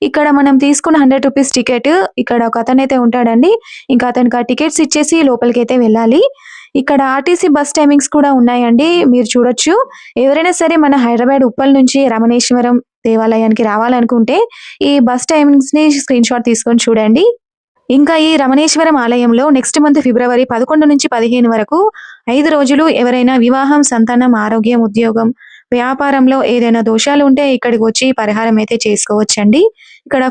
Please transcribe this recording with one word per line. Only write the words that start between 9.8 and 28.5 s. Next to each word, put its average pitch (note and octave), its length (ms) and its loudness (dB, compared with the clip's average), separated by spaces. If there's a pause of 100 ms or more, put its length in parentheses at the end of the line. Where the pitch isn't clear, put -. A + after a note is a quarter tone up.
ఎవరైనా D#4+ 360 0
సరే E4 240 0
మన C#4+ 100 2 (100)
హైదరాబాద్ B3 440 0
ఉప్పల్ C#4 300 0
నుంచి C4+ 220 2 (140)
రమణేశ్వరం A#3+ 600 0 (320)
దేవాలయానికి A3+ 640 0
రావాలనుకుంటే A#3 680 0 (520)
ఈ - 20 0 (180)
బస్ B3 240 -4
టైమింగ్స్ C#4+ 440 2
ని D4+ 80 2 (180)
స్క్రీన్ A#3+ 280 0
షాట్ A#3+ 200 -2
తీసుకొని A#3 360 0
చూడండి. A3+ 380 2 (680)
ఇంకా D4 180 2 (140)
ఈ - 20 0 (120)
రమణేశ్వరం D4+ 600 0
ఆలయంలో A#3+ 420 0 (120)
నెక్స్ట్ B3+ 280 -2
మంత్ D4 220 2
ఫిబ్రవరి B3 380 0 (100)
పదకొండు D4+ 380 0
నుంచి C#4+ 240 0
పదిహేను A#3 360 0
వరకు A3+ 280 -2 (560)
ఐదు D4 180 0
రోజులు C#4+ 320 0 (160)
ఎవరైనా B3 320 0 (100)
వివాహం, C4+ 460 0
సంతానం, A#3+ 420 0 (140)
ఆరోగ్యం, A3+ 420 -2
ఉద్యోగం, A3+ 400 -2 (480)
వ్యాపారంలో C4+ 640 0 (160)
ఏదైనా A#3 360 0
దోషాలు C#4+ 400 0
ఉంటే C4+ 160 2 (120)
ఇక్కడికి A#3+ 320 -2
వచ్చి A3+ 180 -4 (140)
పరిహారం A3 400 -2